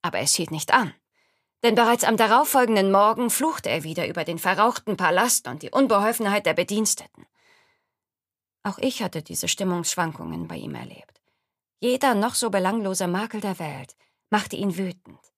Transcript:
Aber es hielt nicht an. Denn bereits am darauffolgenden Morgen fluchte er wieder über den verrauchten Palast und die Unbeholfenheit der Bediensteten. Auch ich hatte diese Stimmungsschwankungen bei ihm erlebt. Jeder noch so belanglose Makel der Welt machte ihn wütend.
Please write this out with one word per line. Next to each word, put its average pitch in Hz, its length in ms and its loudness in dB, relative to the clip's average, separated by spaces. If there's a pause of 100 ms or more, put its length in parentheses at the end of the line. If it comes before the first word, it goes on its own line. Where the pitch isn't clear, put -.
Aber 160 180 -4
es 143 160 0
hielt 160 160 -4
nicht 156 200 -2
an. 240 220 2 (680)
Denn 233 100 6
bereits 233 300 4
am 220 120 2
darauffolgenden 220 760 4
Morgen 214 360 4
fluchte 311 400 -2
er 143 140 -2
wieder 160 240 -6
über 170 160 -6
den 165 160 -6
verrauchten 202 580 0
Palast 185 520 2
und 151 160 -12
die - 80 -12
Unbeholfenheit 214 720 2
der 160 80 2
Bediensteten. - 720 -4 (1400)
Auch 196 160 -8
ich 254 240 -4
hatte 160 220 -6
diese - 240 -8
Stimmungsschwankungen 170 1000 -4
bei 165 120 -12
ihm - 180 -10
erlebt. - 440 -18 (600)
Jeder 254 340 2
noch 214 220 0
so 233 140 -2
belanglose 190 580 0
Makel 208 320 -4
der 196 180 -6
Welt 143 380 -12 (320)
machte 208 260 0
ihn 190 220 -2
wütend. - 420 -10 (200)